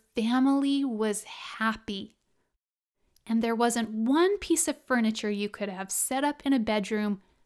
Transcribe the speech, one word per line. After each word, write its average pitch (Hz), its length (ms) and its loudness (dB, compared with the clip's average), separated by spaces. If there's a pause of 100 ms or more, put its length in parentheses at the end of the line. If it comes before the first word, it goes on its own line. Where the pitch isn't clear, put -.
(140)
family 277 680 2
was 214 400 -2
happy. - 920 -6 (1120)
And 226 160 0
there 233 120 0
wasn't 233 360 0
one 285 480 2
piece - 280 0
of - 180 -6
furniture 220 460 0
you 208 180 -4
could 208 200 -8
have 190 220 -10
set - 340 -2
up 294 200 -2
in 277 80 2
a 269 60 4
bedroom 214 640 0 (260)